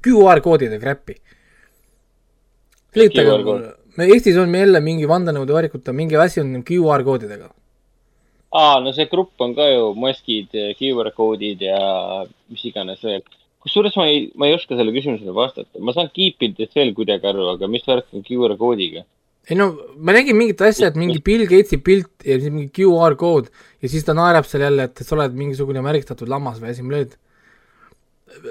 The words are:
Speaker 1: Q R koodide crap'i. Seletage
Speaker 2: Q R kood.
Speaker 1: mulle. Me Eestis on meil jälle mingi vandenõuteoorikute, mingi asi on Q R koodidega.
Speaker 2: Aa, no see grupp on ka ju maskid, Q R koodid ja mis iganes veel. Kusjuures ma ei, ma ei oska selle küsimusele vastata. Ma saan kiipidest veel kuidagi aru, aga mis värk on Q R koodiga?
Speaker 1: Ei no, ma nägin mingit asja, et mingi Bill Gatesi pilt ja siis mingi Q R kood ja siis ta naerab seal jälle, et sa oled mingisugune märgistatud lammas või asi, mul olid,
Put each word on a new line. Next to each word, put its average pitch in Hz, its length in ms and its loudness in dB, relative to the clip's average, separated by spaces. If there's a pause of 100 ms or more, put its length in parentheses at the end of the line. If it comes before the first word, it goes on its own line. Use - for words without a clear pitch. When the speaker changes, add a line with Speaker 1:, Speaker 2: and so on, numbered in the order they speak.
Speaker 1:
Q 220 240 4
R 165 160 6
koodide 139 380 0
crap'i. 135 340 -8 (1800)
Seletage 220 320 6
Speaker 2:
Q 110 80 6
R 104 140 2
kood. 104 160 -2
Speaker 1:
mulle. - 80 -16 (260)
Me 180 160 2
Eestis 220 240 6
on 180 160 2
meil 190 140 2
jälle 180 180 6
mingi 156 240 -2
vandenõuteoorikute, 151 880 -2
mingi 156 240 0
asi 165 240 2
on 131 80 -6 (160)
Q 175 160 0 (140)
R 127 100 -2
koodidega. 107 400 -6 (1120)
Speaker 2:
Aa, 147 240 6
no 135 80 -6
see 151 160 -2
grupp 180 320 -4
on 123 160 -4
ka 147 160 2
ju 117 240 2
maskid, 117 560 -6 (240)
Q 135 240 -4
R 107 160 -6
koodid 104 480 -4
ja 98 160 -2 (720)
mis 117 160 -14
iganes 95 320 -12
veel. 101 240 -8 (400)
Kusjuures 202 320 -2
ma 185 160 0
ei, 147 140 0 (100)
ma 143 160 0
ei 170 80 0
oska - 160 -8
selle 110 160 0
küsimusele 117 400 -6
vastata. 117 480 -6
Ma 120 160 -4
saan 165 160 -4
kiipidest 120 640 -4
veel 135 200 2
kuidagi 101 360 -2
aru, 92 240 -2
aga 98 160 -6
mis 123 160 -6
värk 123 240 -2
on 101 80 -12
Q 120 320 -2
R 98 80 -6
koodiga? 95 480 -4 (380)
Speaker 1:
Ei 165 80 -6
no, 196 140 2 (340)
ma 165 80 -2
nägin 247 240 4
mingit 220 320 2
asja, 208 240 2
et 147 80 -6
mingi 165 240 -2
Bill 220 240 2
Gatesi 185 320 4
pilt - 480 0
ja 139 80 2
siis 139 160 -2
mingi 147 240 -6
Q 185 220 4 (100)
R 151 80 4
kood 160 320 0 (320)
ja - 80 -10
siis 151 160 -4
ta 160 160 -4
naerab 170 240 4
seal 143 220 -4
jälle, 139 240 0
et - 180 -14
sa - 80 -4
oled 139 240 -2
mingisugune 135 480 -6
märgistatud 143 400 -4
lammas 131 320 -6
või 113 140 -12
asi, 123 100 -12
mul 135 160 -6
olid, 127 140 -6 (1400)